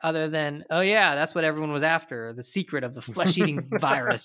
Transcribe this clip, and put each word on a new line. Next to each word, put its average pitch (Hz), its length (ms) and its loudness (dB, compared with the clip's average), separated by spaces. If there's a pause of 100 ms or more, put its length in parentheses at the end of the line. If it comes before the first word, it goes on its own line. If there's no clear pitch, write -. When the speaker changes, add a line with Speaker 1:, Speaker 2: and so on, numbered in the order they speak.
Speaker 1:
other 160 240 0
than, 151 420 -2
"Oh 160 100 2
yeah, 190 360 4
that's 156 180 0
what 170 80 0
everyone 156 300 0
was 143 100 -2
after, 139 500 0
the 123 120 -10
secret 151 400 -4
of 120 100 -6
the 117 80 -12
flesh-eating 165 640 0
Speaker 2:
<laughs> - 120 -2
Speaker 1:
virus 139 440 0